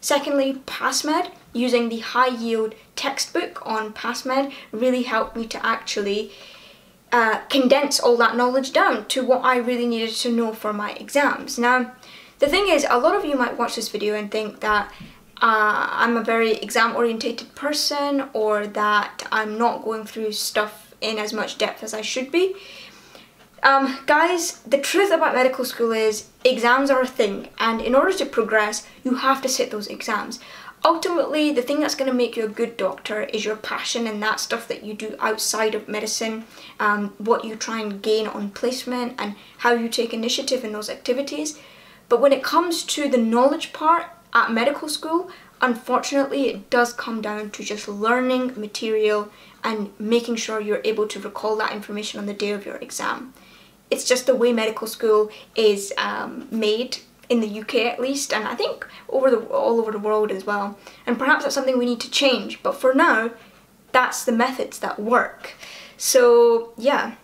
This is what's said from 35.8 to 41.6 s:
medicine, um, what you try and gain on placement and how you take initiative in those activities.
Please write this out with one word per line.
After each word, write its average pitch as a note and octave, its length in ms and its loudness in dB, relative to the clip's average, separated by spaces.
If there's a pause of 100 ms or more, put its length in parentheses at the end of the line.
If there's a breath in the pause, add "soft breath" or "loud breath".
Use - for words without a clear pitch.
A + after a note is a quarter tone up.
medicine, A3 580 -4 (320 loud breath)
um, G#3 400 0
what A3 260 2
you A3 100 -10
try A3+ 260 -6
and G3+ 200 -8
gain A3 260 0
on G#3 220 -6
placement B3 680 -4
and G#3 160 -6 (240 loud breath)
how A#3+ 140 4
you A#3 180 0
take A#3 240 -2
initiative B3 500 -2
in G#3+ 80 -6
those G#3 160 -8
activities. C#4+ 720 -4 (500 loud breath)